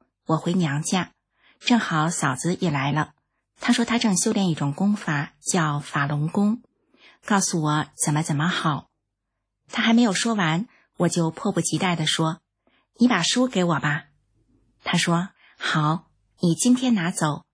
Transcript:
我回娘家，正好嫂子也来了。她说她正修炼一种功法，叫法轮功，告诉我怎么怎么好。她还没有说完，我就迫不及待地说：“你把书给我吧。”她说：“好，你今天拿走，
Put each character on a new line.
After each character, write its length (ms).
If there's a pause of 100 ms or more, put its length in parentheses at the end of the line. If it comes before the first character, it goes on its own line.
(240)
我 120
回 180
娘 280
家， 300 (480)
正 180
好 320
嫂 240
子 220
也 160
来 180
了。 220 (480)
她 120
说 120
她 160
正 160
修 160
炼 160
一 80
种 160
功 240
法， 440
叫 380
法 300
轮 200
功， 320 (640)
告 160
诉 220
我 240 (180)
怎 80
么 120
怎 100
么 140
好。 400 (800)
她 140
还 100
没 100
有 100
说 220
完， 340 (280)
我 120
就 240
迫 180
不 100
及 160
待 200
地 100
说 340 (600)
：“你 80
把 120
书 280
给 160
我 160
吧。” 240 (800)
她 120
说 340 (280)
：“好， 500 (300)
你 160
今 180
天 220
拿 160
走， 440